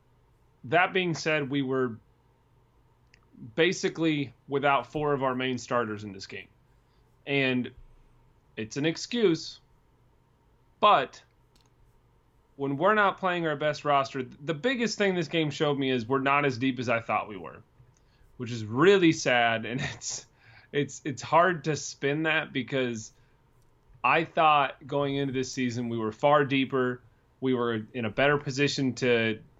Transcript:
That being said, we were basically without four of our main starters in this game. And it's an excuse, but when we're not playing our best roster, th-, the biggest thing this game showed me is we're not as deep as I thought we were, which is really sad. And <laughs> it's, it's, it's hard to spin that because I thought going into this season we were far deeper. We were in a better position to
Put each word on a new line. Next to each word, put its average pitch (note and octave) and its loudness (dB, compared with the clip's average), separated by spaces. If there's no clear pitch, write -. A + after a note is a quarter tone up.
That E3+ 2
being F3+ 0
said, D3+ -2
we C#3+ 0
were B2+ -2
basically D#3+ 0
without C#3 0
four D3 -2
of C3+ -2
our B2+ 0
main B2+ -4
starters A2 -4
in G2+ -12
this G2 -16
game. F#2+ -16
And C3 0
it's A2 -10
an C#3+ -2
excuse, E3+ -2
but F3+ 4
when C#3 -4
we're F#3+ 4
not G3+ 4
playing F3 0
our D3+ -2
best D3 -2
roster, C#3 2
th-, A#2+ -16
the D#3+ -4
biggest A#3 -2
thing G3 2
this E3+ -2
game D#3+ 0
showed D3 0
me C3+ 0
is A#2+ -2
we're C3+ 0
not C#3+ 2
as B2+ -2
deep B2+ -2
as A#2 -4
I A#2 2
thought G2+ -4
we G#2 -12
were, D#2 -14
which A#2 -8
is A2+ -6
really E3 6
sad. A#2 2
And B2 -6
<laughs> C#3+ -6
it's, - -12
it's, C#3+ -4
it's C3+ -8
hard E3+ 2
to D3+ -2
spin D3 -4
that D3+ -2
because B2 -4
I D3+ 4
thought D3+ 4
going C#3 -2
into C#3 -2
this B2+ -2
season B2 -4
we A#2 -4
were A2 -2
far D3 4
deeper. C3 -2
We C3 0
were A#2 -2
in A#2+ -4
a G#2+ -2
better C#3+ 2
position C#3 -2
to A2+ 0